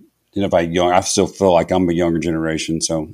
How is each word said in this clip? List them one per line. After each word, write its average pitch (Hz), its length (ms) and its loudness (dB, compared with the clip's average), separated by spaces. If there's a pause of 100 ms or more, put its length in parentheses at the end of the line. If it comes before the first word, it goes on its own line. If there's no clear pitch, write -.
(340)
identify 95 280 0
young. 87 300 0
I 92 100 4
still 95 260 0
feel 95 260 2
like 85 180 2
I'm 92 180 2
a 85 40 0
younger 85 260 0
generation, 80 600 -4
so 80 320 -4